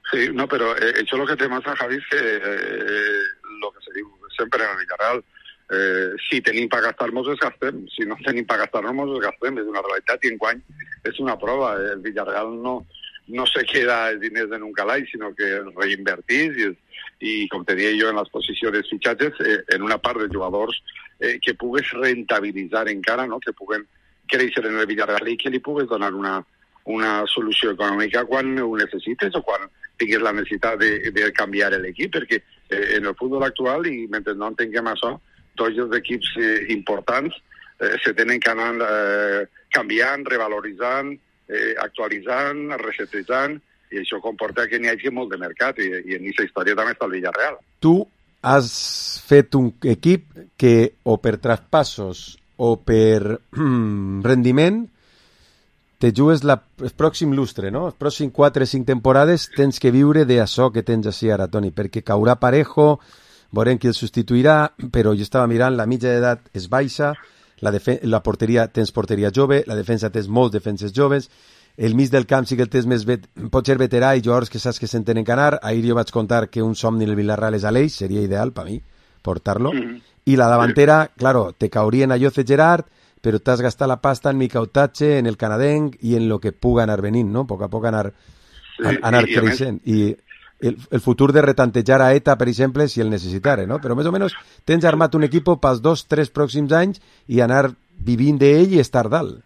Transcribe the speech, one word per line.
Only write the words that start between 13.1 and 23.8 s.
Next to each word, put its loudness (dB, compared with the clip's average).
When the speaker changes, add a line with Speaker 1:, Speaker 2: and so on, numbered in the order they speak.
Speaker 1:
no -6
se -2
queda -2
els -8
diners -6
en -10
un -14
calaix, -6
sinó -12
que -6
els -14
reinvertís -4
i, -2
i, -6
com -10
te -2
deia 0
jo, 2
en -4
l'exposició -6
dels -4
fitxatges, -4
eh, 0
en -4
una -2
part -4
de -4
jugadors, -4
eh, -4
que -2
pugues -4
rentabilitzar -4
encara, -4
no? -10
Que -10
puguen -8